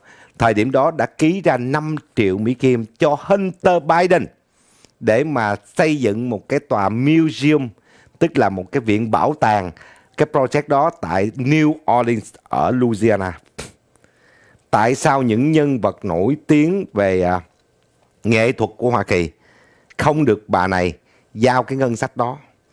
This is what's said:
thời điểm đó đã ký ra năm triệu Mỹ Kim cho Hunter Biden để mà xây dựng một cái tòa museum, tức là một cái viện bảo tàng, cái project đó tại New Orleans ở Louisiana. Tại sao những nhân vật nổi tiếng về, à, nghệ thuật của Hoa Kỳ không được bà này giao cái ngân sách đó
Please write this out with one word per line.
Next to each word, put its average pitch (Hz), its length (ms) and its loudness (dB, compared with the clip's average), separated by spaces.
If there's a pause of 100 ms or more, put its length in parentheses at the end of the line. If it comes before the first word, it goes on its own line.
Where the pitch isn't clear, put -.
(380)
thời 117 160 2
điểm 107 160 2
đó 135 200 2
đã 131 160 -2
ký 175 340 -2
ra 156 160 2
năm 151 400 -4 (180)
triệu 98 240 0
Mỹ 113 160 -2
Kim 123 300 0 (140)
cho 147 220 0
Hunter 185 640 0
Biden 165 440 0 (760)
để 117 240 2
mà 113 320 -2 (200)
xây 160 200 2
dựng 120 340 -2
một 104 180 -8
cái 143 120 -2
tòa 104 280 -2
museum, 139 800 0 (500)
tức 135 200 0
là 110 100 4
một 95 240 -6
cái 135 80 -4
viện 110 300 0
bảo 110 300 0
tàng, 104 300 2 (460)
cái 151 160 0
project 143 340 0
đó 147 240 0
tại 98 460 -4
New 151 380 2 (260)
Orleans 117 420 -4
ở 76 280 -2
Louisiana. 110 680 0 (1300)
Tại 117 240 2
sao 139 280 0
những 123 300 0
nhân 143 280 2
vật 98 240 -4
nổi 98 320 0 (100)
tiếng 160 460 2
về, 95 300 0
à, 90 180 0 (840)
nghệ 113 280 2
thuật - 240 -4
của 113 140 -2
Hoa 101 120 2
Kỳ 87 280 0 (680)
không 151 260 2
được 110 240 0
bà 95 180 0
này 90 260 -2 (420)
giao 123 280 2
cái 135 160 -8
ngân 123 180 -2
sách - 200 -8
đó 123 220 -4 (340)